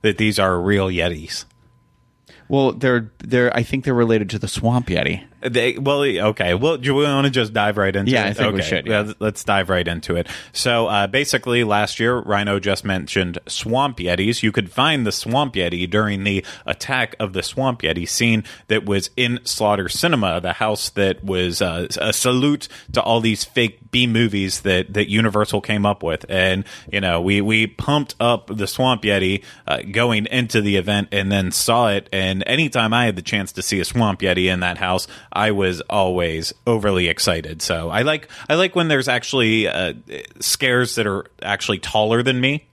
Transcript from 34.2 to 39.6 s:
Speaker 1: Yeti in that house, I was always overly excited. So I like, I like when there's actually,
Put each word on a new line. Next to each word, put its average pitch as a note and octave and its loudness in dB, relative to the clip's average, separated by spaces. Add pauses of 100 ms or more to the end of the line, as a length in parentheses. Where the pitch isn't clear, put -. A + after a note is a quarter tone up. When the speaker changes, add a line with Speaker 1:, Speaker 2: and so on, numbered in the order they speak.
Speaker 1:
Yeti F#2 2
in F2+ -2
that F2 -2
house, F#2 0 (260)
I G#2+ 2
was F#2 0
always F2+ 0 (140)
overly G2+ 2
excited. D#2+ -2
So E2 -4
I G#2+ 0
like, D3+ -2 (200)
I D3+ 2
like F3+ 2
when E3+ 2
there's C#3 2
actually, A2+ 2